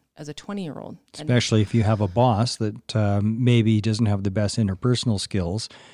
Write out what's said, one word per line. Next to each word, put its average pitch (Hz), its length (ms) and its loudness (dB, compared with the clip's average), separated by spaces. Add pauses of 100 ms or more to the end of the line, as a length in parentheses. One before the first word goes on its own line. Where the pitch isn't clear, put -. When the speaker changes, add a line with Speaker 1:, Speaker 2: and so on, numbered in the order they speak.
(160)
Speaker 1:
as 147 120 -16
a 147 60 -12
twenty-year-old. - 640 -10 (220)
And 156 100 -12
Speaker 2:
Especially 117 320 2
if 101 140 0
you 113 80 4
have 104 180 2
a 104 80 0
boss 117 480 2
that, 110 380 -6
um, 107 480 0
maybe 113 380 4
doesn't 110 260 0
have 101 160 0
the 98 80 0
best 104 280 -2
interpersonal 113 600 0
skills 92 500 -4 (260)